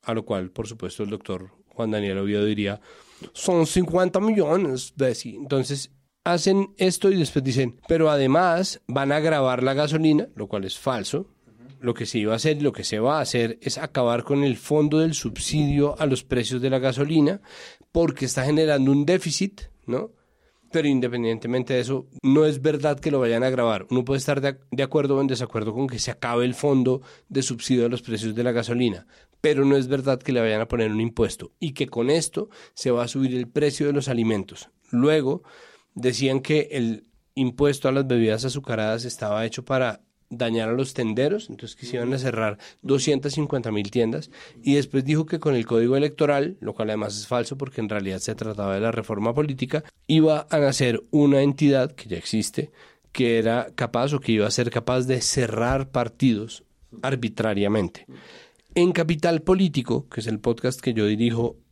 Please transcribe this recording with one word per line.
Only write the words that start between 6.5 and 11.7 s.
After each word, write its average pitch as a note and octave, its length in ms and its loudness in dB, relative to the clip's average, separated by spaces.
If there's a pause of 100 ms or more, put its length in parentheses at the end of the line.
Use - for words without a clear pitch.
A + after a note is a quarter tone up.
esto F#3+ 340 2
y G3 60 4
después D3 260 0
dicen, C3 440 0
"Pero D#3+ 220 4
además E3 760 2
van C#3 240 0
a D3+ 80 2
grabar C3+ 440 2
la C3+ 100 2
gasolina", D3+ 640 2
lo G#2 120 -8
cual G2+ 160 -4
es F#2+ 140 -8
falso. C3 520 -4 (520)